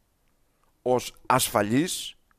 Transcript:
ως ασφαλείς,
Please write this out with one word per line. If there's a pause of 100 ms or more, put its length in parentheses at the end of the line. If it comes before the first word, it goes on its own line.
(840)
ως (120)
ασφαλείς, (240)